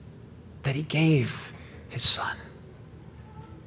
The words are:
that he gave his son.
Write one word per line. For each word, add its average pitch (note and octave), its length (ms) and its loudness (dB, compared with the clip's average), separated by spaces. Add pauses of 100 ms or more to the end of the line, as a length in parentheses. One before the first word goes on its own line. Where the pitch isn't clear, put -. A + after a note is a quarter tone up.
(640)
that C3+ 100 0
he D3 80 -2
gave D3+ 680 2 (380)
his - 120 2
son. - 340 4 (1300)